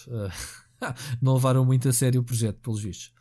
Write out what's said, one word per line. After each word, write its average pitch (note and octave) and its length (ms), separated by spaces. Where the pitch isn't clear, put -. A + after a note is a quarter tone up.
eh, A#2+ 840
<laughs> A#2+ 140
não C3 120
levaram C3 300
muito C3 240
a B2+ 40
sério B2 280
o B2 40
projeto, A2+ 360
pelos G#2+ 220
vistos. - 380